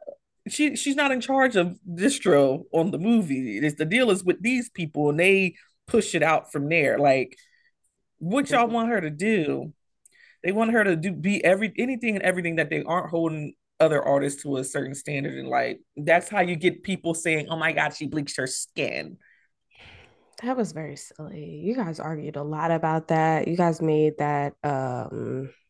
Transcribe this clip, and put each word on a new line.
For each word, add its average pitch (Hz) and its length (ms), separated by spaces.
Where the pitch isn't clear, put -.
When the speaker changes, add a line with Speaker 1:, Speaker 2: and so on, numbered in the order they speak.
Speaker 1:
she, 294 260
she's 277 200
not 277 160
in 254 100
charge 262 340
of 175 220
distro 165 840
on 165 180
the 143 80
movie. 143 600
It's, 151 180
the 160 80
deal 226 260
is 185 140
with 180 160
these 240 280
people, 151 400
and 147 100
they 190 360
push - 280
it 151 80
out 156 280
from 143 180
there. 143 300
Like, 135 380
what 214 320
y'all 240 160
Speaker 2:
Mm-hmm. 220 60
Speaker 1:
want 226 160
her 220 120
to 156 80
do? 151 640
They 180 100
want 226 180
her 226 120
to 196 120
do, 165 160
be 175 320
every, 190 340
anything 233 380
and 196 80
everything 180 340
that 151 120
they 151 140
aren't 165 260
holding 160 440
other 156 220
artists 139 420
to 139 140
a 135 60
certain 135 320
standard, 143 420
and, 135 120
like, 123 320
that's 165 320
how 208 120
you 180 140
get 160 280
people 170 300
saying, 156 360
"Oh 160 80
my 160 160
God, 151 200
she 151 140
bleached 143 300
her 131 100
skin." - 720
Speaker 2:
That 254 160
was 202 160
very 151 220
silly. 151 680
You 214 120
guys 175 240
argued 151 360
a 143 80
lot 156 280
about 160 380
that. 160 380
You 165 100
guys 170 240
made 151 380
that, 143 340
um, 131 840